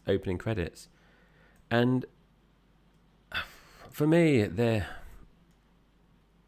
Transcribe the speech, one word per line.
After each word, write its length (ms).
opening 300
credits. 520
And 360
for 160
me, 360
they're 440